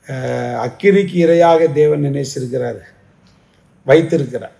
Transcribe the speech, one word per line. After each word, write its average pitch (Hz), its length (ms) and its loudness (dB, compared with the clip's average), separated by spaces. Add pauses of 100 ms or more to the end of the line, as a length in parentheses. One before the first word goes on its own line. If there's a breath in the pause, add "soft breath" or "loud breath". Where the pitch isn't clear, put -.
ஆஹ், 123 600 -6
அக்கினிக்கு 190 480 0
இரையாக 165 540 4
தேவன் 147 320 2
நினைச்சிருக்கிறாரு, 131 800 -6 (1040)
வைத்திருக்கிறார். 139 760 0